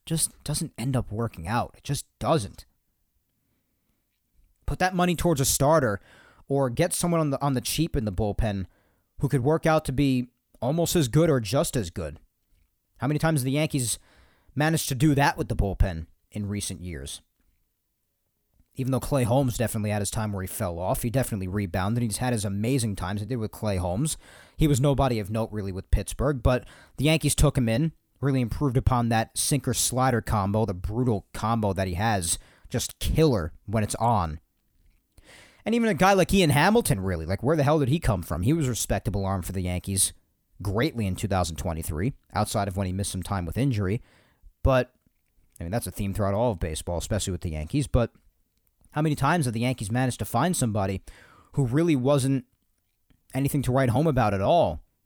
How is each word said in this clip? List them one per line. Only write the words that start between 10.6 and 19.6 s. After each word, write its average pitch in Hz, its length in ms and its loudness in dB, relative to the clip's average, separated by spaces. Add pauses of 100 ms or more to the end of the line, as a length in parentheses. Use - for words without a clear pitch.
almost 160 340 0
as 151 120 4
good 156 220 4
or 135 100 4
just 117 360 0
as 98 140 -2
good. 78 300 -10 (800)
How 123 100 -6
many 147 120 0
times 160 220 0
have 123 40 -2
the 131 60 -2
Yankees 143 480 -2 (560)
managed 156 340 0
to 135 60 -4
do 143 200 4
that 139 220 2
with 151 120 -4
the 107 60 -4
bullpen 90 520 0 (240)
in 104 160 -6
recent 101 340 -8
years? 73 400 -12 (1600)
Even 131 120 -2
though 127 80 2
Clay 135 240 0
Holmes 123 340 2
definitely 107 320 -2